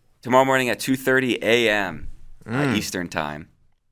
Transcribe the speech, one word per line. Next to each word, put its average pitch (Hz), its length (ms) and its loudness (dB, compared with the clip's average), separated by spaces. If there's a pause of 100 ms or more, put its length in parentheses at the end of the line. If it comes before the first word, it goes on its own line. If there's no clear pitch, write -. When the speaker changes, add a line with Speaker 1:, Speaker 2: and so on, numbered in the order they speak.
(220)
Speaker 1:
Tomorrow 127 220 6
morning 131 240 2
at 104 120 -2
two 135 160 0
thirty 131 460 2
A 113 280 4
M, 95 380 -2 (380)
uh, - 40 -12
Speaker 2:
Mm. 131 260 -2
Speaker 1:
Eastern 90 320 -6
time. 76 400 -6 (440)